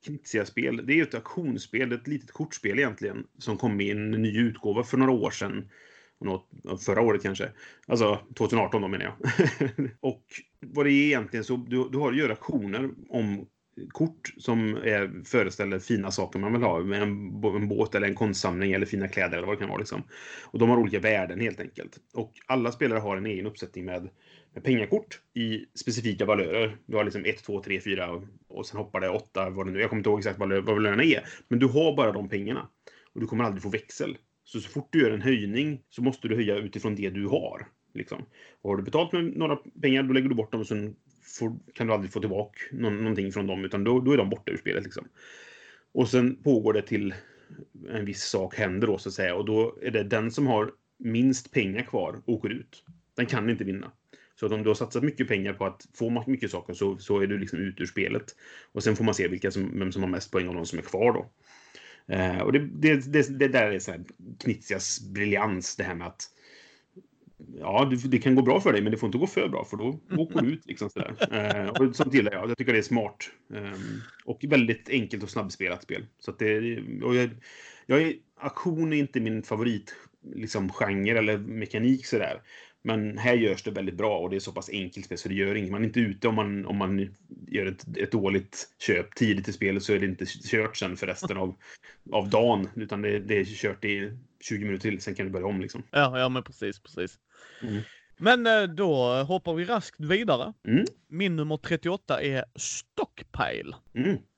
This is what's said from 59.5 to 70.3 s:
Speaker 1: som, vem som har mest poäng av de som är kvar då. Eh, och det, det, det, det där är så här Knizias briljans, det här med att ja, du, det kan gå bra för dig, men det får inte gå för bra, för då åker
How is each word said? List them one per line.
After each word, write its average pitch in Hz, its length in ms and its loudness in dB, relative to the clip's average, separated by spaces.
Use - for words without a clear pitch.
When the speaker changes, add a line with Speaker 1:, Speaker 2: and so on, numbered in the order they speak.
Speaker 1:
som, 95 280 -4
vem 95 140 -2
som 95 100 -4
har 92 80 0
mest 90 200 -4
poäng 90 180 0
av 90 60 -6
de 85 120 -6
som 82 120 -6
är 80 40 -6
kvar 110 300 4
då. - 180 -2
Eh, 92 240 2
och 101 140 2
det, 135 60 6
det, 147 540 2
det, 135 260 4
det 139 100 6
där 123 240 4
är 95 60 -2
så 90 120 -8
här 85 100 -8
Knizias - 580 -4
briljans, 98 760 -2
det 98 80 -4
här 92 100 -6
med 87 120 -8
att - 160 -14
ja, 95 320 2
du, 131 60 2
det 127 220 2
kan 131 160 6
gå 135 80 8
bra 135 180 6
för 190 120 4
dig, 104 100 4
men 107 100 2
det 110 60 -2
får 120 80 -2
inte 104 120 0
gå 165 80 2
för - 220 0
bra, - 160 -4
för - 120 -10
då 127 240 -4
åker 160 240 0